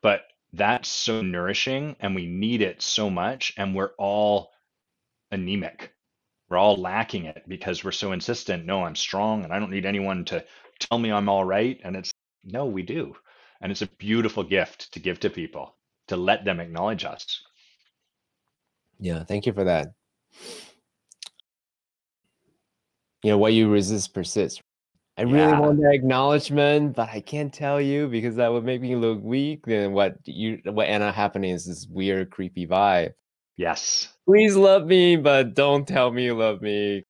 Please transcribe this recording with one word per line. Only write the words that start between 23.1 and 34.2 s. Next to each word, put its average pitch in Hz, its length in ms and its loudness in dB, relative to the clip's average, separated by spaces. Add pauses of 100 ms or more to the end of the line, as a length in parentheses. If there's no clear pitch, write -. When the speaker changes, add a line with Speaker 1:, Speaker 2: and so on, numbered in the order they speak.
Speaker 2:
You 107 80 4
know, 104 60 6
what 110 160 6
you 110 160 6
resist 104 440 2
persists. 90 480 -4 (560)
I 104 60 -2
really 151 300 4
Speaker 1:
Yeah. 147 60 4
Speaker 2:
want 147 220 4
the 143 120 8
acknowledgement, 143 1000 2
but 113 140 -2
I 113 120 -10
can't 147 320 -8
tell 143 280 -2
you 143 260 0
because 117 300 -4
that 120 140 2
would 120 140 0
make 127 160 -2
me 127 140 -2
look 113 280 0
weak. 139 420 -4
Then 101 280 0
what 98 320 2
you, 107 400 -6
what 104 240 0
ended 104 200 2
up 98 60 -4
happening 98 360 -2
is 87 140 -6
this 90 220 -12
weird, 95 440 -4
creepy 90 360 -8
vibe. 92 460 2 (440)
Speaker 1:
Yes. - 600 -4 (100)